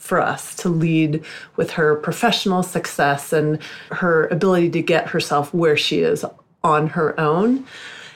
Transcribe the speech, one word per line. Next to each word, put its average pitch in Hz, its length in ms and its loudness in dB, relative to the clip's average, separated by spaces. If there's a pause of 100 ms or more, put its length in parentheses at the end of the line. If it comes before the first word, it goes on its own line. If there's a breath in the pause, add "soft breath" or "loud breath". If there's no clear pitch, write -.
for 175 200 0
us - 360 -4
to - 120 -4
lead 160 540 2 (340 loud breath)
with - 160 -2
her 151 240 2
professional 185 680 0
success 147 720 -2
and 156 260 2 (320 loud breath)
her 165 380 2
ability 175 420 2
to 160 120 0
get - 260 2
herself 147 440 -2
where 165 240 4
she 143 240 0
is - 240 0 (380)
on 156 260 2
her 160 300 -2
own. 196 460 2 (520 loud breath)